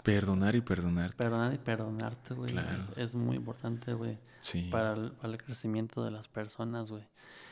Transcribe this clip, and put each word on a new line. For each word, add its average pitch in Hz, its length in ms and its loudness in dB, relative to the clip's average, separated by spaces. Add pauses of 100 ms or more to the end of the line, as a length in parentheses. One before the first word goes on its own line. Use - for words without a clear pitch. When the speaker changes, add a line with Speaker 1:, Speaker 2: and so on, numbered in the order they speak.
Speaker 1:
Perdonar 98 520 6
y 120 60 6
perdonarte. 87 540 2
Speaker 2:
Perdonar 117 380 2
y 139 40 -2
perdonarte, 113 760 -4
güey. 123 180 -4
Speaker 1:
Claro. - 260 -2
Speaker 2:
Es, 95 200 -4
es 120 180 -2
muy 120 220 2
importante, 117 560 -4
güey, 113 240 -4 (240)
Speaker 1:
Sí. 87 300 -2
Speaker 2:
para 110 220 4
el, 110 180 -2
para 113 220 -6
el 113 100 -6
crecimiento 113 600 -2
de 110 80 -2
las 107 160 -10
personas, 113 640 -6
güey. 107 140 -10 (480)